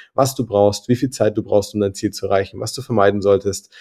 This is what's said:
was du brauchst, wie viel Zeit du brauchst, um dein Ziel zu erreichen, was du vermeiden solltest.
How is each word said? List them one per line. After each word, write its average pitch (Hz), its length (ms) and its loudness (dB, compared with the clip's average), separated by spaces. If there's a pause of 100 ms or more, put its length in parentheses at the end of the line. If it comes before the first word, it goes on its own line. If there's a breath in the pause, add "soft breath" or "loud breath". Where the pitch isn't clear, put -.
(140 loud breath)
was 135 200 0
du 123 100 -4
brauchst, 104 440 2
wie 120 80 2
viel 131 140 -2
Zeit 107 260 -2
du 110 60 -2
brauchst, 101 320 0
um 107 60 -2
dein 101 140 -2
Ziel 104 160 -4
zu - 160 -8
erreichen, 98 340 -2
was 107 140 -8
du 127 80 -10
vermeiden 101 400 2
solltest. 98 580 0